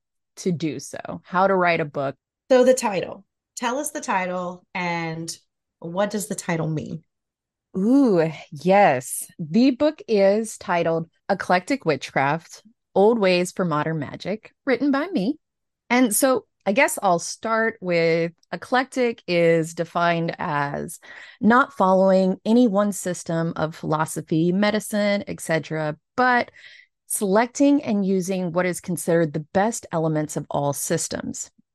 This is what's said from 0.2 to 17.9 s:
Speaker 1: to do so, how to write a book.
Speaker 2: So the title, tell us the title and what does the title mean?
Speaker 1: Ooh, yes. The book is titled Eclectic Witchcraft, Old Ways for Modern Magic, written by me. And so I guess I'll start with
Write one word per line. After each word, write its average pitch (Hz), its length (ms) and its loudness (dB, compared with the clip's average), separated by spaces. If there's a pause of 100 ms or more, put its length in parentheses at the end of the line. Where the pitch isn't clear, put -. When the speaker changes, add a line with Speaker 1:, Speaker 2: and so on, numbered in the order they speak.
Speaker 1:
to 185 160 -2
do 143 260 -4
so, - 460 -12
how 185 220 2
to 196 60 2
write 175 280 2
a 156 40 -2
book. 143 300 -6 (340)
Speaker 2:
So 254 140 6
the 254 100 6
title, 208 520 -4 (320)
tell 240 200 -4
us 294 140 -6
the 302 80 -10
title 180 760 -4
and 170 600 -6 (440)
what 190 320 -4
does 202 180 -6
the 190 60 -6
title 160 340 -4
mean? 156 340 -8 (760)
Speaker 1:
Ooh, 202 540 4 (200)
yes. 165 760 2 (100)
The 214 340 2
book 302 360 -2
is 208 500 2
titled 165 520 -2 (200)
Eclectic 190 540 0
Witchcraft, 147 800 -2 (320)
Old 214 240 4
Ways 180 320 2
for 185 140 -4
Modern 156 340 -2
Magic, - 540 -10 (120)
written 269 260 2
by 277 160 0
me. 294 280 -2 (540)
And 240 260 2
so 262 300 0 (180)
I 196 100 0
guess 285 280 2
I'll 180 180 2
start 226 640 -4
with 165 520 0 (180)